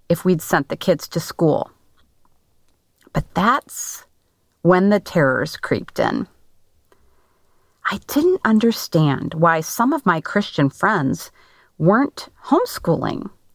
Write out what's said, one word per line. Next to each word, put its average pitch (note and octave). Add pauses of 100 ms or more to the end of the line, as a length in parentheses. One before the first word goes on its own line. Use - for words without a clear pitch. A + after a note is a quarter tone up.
if -
we'd F3+
sent -
the -
kids -
to E3
school. - (1400)
But -
that's - (580)
when F#3
the G#3
terrors C3+
creeped -
in. - (1600)
I G3+
didn't F4
understand G#3+
why E3
some A#3+
of D4
my E3+
Christian D#3
friends E3+ (480)
weren't G#3 (160)
homeschooling. G3+ (260)